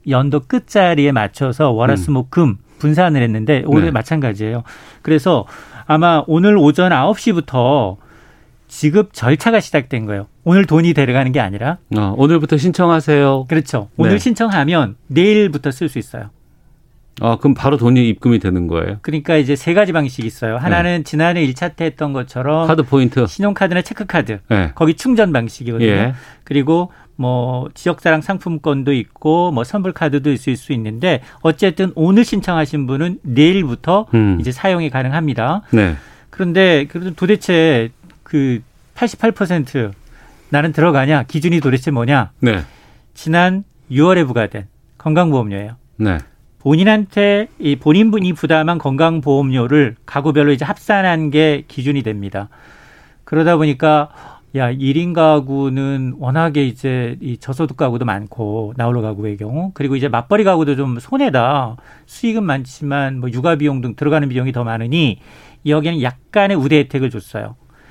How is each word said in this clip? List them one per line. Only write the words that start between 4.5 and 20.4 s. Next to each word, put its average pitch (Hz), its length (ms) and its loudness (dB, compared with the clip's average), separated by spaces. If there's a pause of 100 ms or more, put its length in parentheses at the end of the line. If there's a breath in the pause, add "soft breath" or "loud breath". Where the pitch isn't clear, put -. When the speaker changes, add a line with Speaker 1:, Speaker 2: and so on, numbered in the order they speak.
Speaker 1:
그래서 151 440 2 (400 loud breath)
아마 156 400 2
오늘 180 300 4
오전 175 360 4
아홉 156 260 0
시부터 131 800 0 (720 soft breath)
지급 185 440 0
절차가 190 480 2
시작된 131 460 -4
거예요. 104 200 -8 (180)
오늘 180 220 4
돈이 165 260 4
데려가는 131 400 2
게 135 80 0
아니라. 110 380 -4 (180)
Speaker 2:
어, 104 200 0
오늘부터 151 400 2
신청하세요. 147 920 2
Speaker 1:
그렇죠. 135 480 -2
오늘 - 160 4
Speaker 2:
네. 202 60 2
Speaker 1:
신청하면 170 800 0 (100)
내일부터 170 640 2
쓸 147 180 -6
수 - 100 -8
있어요. 110 320 -12 (880)
Speaker 2:
아, 113 180 0
그럼 139 160 2
바로 - 240 0
돈이 120 320 4
입금이 113 300 2
되는 90 260 -2
거예요? 82 340 -4
Speaker 1:
그러니까 156 360 -2
이제 143 200 2
세 170 160 -4
가지 190 200 2
방식이 135 340 -4
있어요. 113 320 -6